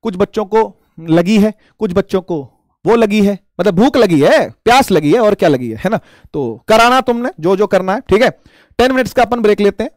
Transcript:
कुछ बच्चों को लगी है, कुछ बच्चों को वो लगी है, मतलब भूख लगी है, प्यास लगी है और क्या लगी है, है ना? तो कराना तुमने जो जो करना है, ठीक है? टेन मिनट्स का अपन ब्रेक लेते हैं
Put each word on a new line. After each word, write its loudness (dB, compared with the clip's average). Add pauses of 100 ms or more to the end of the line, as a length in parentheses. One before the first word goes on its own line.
कुछ -8
बच्चों -4
को 0 (480)
लगी 2
है, 2 (260)
कुछ -6
बच्चों -2
को -8 (440)
वो 2
लगी 0
है, 0 (220)
मतलब 0
भूख 2
लगी 2
है, 2 (160)
प्यास 2
लगी 0
है 2
और 2
क्या 0
लगी -2
है, -10
है -6
ना? -2 (340)
तो -8
कराना 4
तुमने -4
जो 0
जो 0
करना -2
है, -6
ठीक 0
है? 2 (500)
टेन 2
मिनट्स -2
का 2
अपन -2
ब्रेक 2
लेते 0
हैं -8